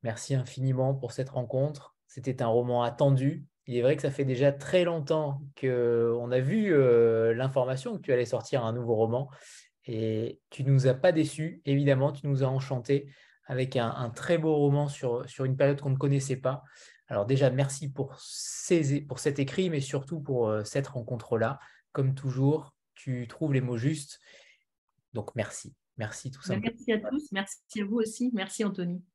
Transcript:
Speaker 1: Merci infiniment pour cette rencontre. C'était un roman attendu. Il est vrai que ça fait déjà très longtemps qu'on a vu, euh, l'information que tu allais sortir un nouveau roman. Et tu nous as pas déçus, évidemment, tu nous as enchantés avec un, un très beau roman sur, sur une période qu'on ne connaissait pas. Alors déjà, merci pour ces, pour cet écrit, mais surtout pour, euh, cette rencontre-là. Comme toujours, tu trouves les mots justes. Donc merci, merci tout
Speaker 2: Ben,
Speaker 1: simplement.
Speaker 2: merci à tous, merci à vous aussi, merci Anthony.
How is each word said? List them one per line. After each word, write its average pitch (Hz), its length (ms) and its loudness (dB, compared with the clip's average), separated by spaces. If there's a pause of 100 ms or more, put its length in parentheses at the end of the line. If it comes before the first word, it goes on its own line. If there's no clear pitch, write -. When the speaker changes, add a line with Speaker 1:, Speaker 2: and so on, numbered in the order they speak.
Speaker 1:
Merci 117 320 -4
infiniment 131 600 0
pour 131 180 -8
cette 131 180 -6
rencontre. 135 680 -4 (100)
C'était 127 360 -6
un 120 40 2
roman 120 360 2
attendu. 135 640 2 (200)
Il 120 100 -4
est 120 60 0
vrai 143 140 4
que 147 60 -10
ça 147 80 0
fait 139 140 -2
déjà 135 280 2
très 175 320 2
longtemps 156 580 -2 (160)
qu'on 120 720 0
a 127 100 4
vu, 196 340 2
euh, 117 580 6
l'information 135 640 -2
que 143 60 -8
tu 143 100 0
allais 123 140 2
sortir 117 380 -2
un 113 80 -2
nouveau 120 220 0
roman. 117 360 2 (560)
Et 110 540 -4 (100)
tu 135 140 -6
nous 135 220 6
as 131 80 6
pas 180 180 4
déçus, 160 520 -2
évidemment, 139 480 2
tu 143 140 -10
nous 135 160 0
as 135 40 2
enchantés 135 640 -2 (360)
avec 131 300 -4
un, 117 140 0
un 120 200 -6
très 170 280 0
beau 156 160 2
roman 143 340 4
sur, 127 400 -4
sur - 160 -6
une 131 120 0
période 143 240 4
qu'on 143 100 -2
ne 131 60 2
connaissait 139 400 0
pas. 131 280 -4 (440)
Alors 104 180 0
déjà, 135 240 4
merci 139 400 -2
pour 135 280 -6
ces, - 840 0
pour 135 160 -10
cet 143 200 -2
écrit, 160 300 0
mais 156 140 0
surtout 139 380 -6
pour, 127 280 0
euh, 107 160 0
cette 139 240 -4
rencontre-là. 117 680 -2 (340)
Comme 135 220 0
toujours, 135 600 0 (200)
tu 123 340 -6
trouves 147 240 -4
les 131 80 2
mots 123 160 -2
justes. 143 440 -4 (920)
Donc - 220 -8
merci, - 400 -6 (220)
merci 110 340 -8
tout - 180 -18
Speaker 2:
Ben, 185 60 -2
Speaker 1:
simplement. 220 220 -4
Speaker 2:
merci - 160 -4
à 214 60 2 (120)
tous, 294 220 -4
merci - 480 -8
à 202 40 -2
vous 202 120 -2
aussi, 226 380 -2
merci 196 300 -2
Anthony. 180 380 -4 (120)